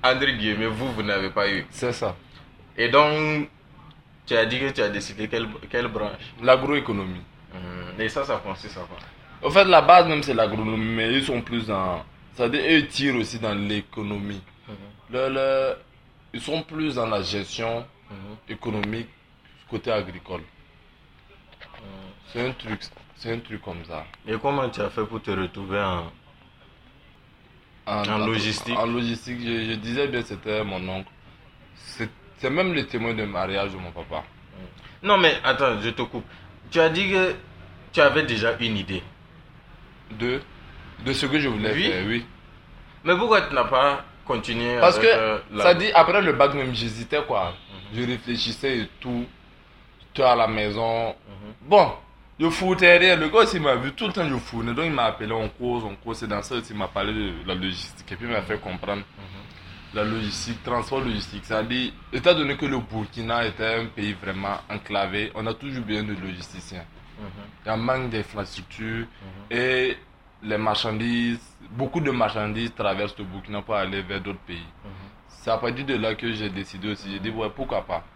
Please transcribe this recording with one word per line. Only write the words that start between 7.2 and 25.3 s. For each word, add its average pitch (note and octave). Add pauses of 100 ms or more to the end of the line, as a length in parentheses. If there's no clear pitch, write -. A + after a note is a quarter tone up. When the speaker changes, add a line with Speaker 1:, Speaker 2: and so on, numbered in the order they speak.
Speaker 1:
Mhm. F2+
Et A2
ça, -
ça A#2+
consiste G2
à F#2+
quoi ? F2 (460)
Speaker 2:
En C#3+
fait, F#3+
la F3+
base F3
même, D3+
c'est -
l'agronomie, A2
mais A2+
ils C3+
sont B2+
plus A#2
dans... F#2+ (300)
c'est-à-dire, A#2+
eux, D#3+
ils D3
tirent C3+
aussi A2+
dans G#2+
l'économie. G2+ (260)
Speaker 1:
Mhm. A2 (360)
Speaker 2:
Le, B2+
le, C3+ (600)
ils A#2+
sont D3+
plus D#3
dans A#2+
la G#2+
gestion A2+ (240)
Speaker 1:
Mhm. G2+ (180)
Speaker 2:
économique G#2+ (600)
côté A#2
agricole. F#2
Speaker 1:
Mhm. - (440)
Speaker 2:
C'est A#2+
un C3
truc, A2 (360)
c'est A2+
un A#2
truc A2
comme E2+
ça. D#2 (240)
Speaker 1:
Et A2
comment C#3
tu -
as G2+
fait A2
pour G#2+
te G#2+